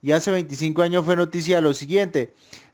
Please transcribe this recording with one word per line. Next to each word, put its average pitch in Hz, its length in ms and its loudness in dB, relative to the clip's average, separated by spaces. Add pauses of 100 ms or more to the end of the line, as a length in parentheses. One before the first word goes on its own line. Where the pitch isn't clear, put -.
Y 143 100 0
hace 165 180 2
veinticinco 160 540 -2
años 175 220 0
fue 180 100 2
noticia 170 460 0
lo 151 120 2
siguiente. 151 640 -2 (380)